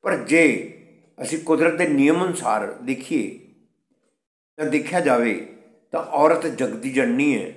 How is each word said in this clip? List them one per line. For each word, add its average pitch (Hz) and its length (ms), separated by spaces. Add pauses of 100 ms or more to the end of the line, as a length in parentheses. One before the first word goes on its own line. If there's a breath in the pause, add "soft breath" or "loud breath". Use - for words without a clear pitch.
ਪਰ 185 140
ਜੇ 131 540 (520)
ਅਸੀਂ 151 160
ਕੁਦਰਤ 160 360
ਦੇ 175 140
ਨਿਯਮ 151 360
ਅਨੁਸਾਰ 107 580
ਦੇਖੀਏ, 127 560 (1160)
ਤਾਂ 151 100
ਦੇਖਿਆ 151 340
ਜਾਵੇ, 117 560 (340)
ਤਾਂ 165 100
ਔਰਤ 156 460
ਜਗਤ 127 300
ਦੀ 127 160
ਜਨਨੀ 127 500
ਹੈ 85 140